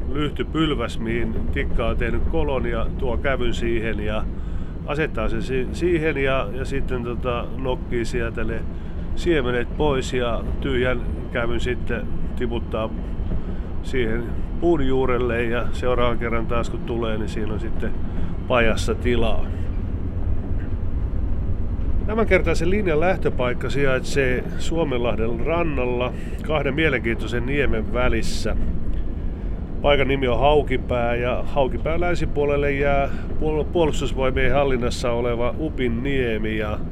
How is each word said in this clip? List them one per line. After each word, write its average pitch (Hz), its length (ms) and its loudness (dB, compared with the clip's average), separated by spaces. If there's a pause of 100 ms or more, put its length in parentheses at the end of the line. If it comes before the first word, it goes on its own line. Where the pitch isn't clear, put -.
(120)
lyhtypylväs, 143 840 -2
mihin 117 360 -2 (180)
tikka 131 340 0
on 117 100 0
tehnyt 117 340 0
kolon 139 360 0
ja 113 200 0 (120)
tuo 120 180 0
kävyn 123 380 0
siihen 113 460 0
ja 107 240 -2 (640)
asettaa 143 420 -2
sen 110 140 0
si-, 127 300 -2
siihen 160 440 0
ja, 135 360 0
ja 135 120 -2
sitten, 123 400 -2
tota, 120 400 -2 (120)
nokkii 123 480 -2
sieltä 117 400 -2
ne 113 160 -2 (560)
siemenet 123 600 0
pois 135 360 0
ja 120 320 0 (160)
tyhjän 127 400 0 (320)
kävyn 120 280 0
sitten 117 460 -2 (300)
tiputtaa 113 540 -2 (920)
siihen 117 420 0 (360)
puun 160 260 4
juurelle 127 580 2
ja 117 280 0
seuraavan 123 460 2
kerran 117 280 0
taas 117 240 0
kun 113 100 -4
tulee, 113 380 -2
niin 107 100 -2
siinä 107 240 -2
on 101 80 -2
sitten - 300 0 (580)
pajassa 117 460 4
tilaa. 113 500 4 (2500)
Tämänkertaisen 185 640 2
linjan 185 300 2
lähtöpaikka 131 680 0
sijaitsee 131 760 2 (140)
Suomenlahden 120 880 0
rannalla 127 640 0 (340)
kahden 143 280 0
mielenkiintoisen 120 720 0
niemen 127 460 2
välissä. 117 640 2 (1300)
Paikan 139 260 4
nimi 135 200 0
on 117 120 2
Haukipää 127 760 2
ja 120 320 -2
Haukipään 143 540 0
länsipuolelle 147 720 0
jää 139 360 2 (320)
puol-, 151 240 0
puolustusvoimien 131 880 2
hallinnassa 127 600 2
oleva 120 460 0
Upinniemi 123 1000 0
ja 107 200 -2 (140)